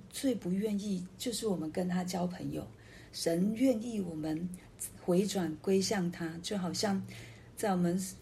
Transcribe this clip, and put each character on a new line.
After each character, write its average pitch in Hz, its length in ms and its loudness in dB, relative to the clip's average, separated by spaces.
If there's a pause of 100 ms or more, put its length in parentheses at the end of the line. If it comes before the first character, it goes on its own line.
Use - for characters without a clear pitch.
(100)
最 262 240 2
不 180 160 -2
愿 202 280 0
意 190 240 -2 (140)
就 247 160 -4
是 220 140 -2
我 190 100 2
们 156 160 -2
跟 185 160 0
他 180 160 2
交 180 220 -2
朋 147 260 -4
友， 151 140 -4 (440)
神 180 440 2
愿 233 280 4
意 233 160 -4
我 170 160 -2
们 156 320 -2 (540)
回 185 240 6
转 170 380 0
归 190 180 4
向 190 300 2
他。 165 320 -6
就 208 160 -2
好 175 160 -2
像 196 280 0 (540)
在 208 140 2
我 185 60 4
们 175 220 4 (240)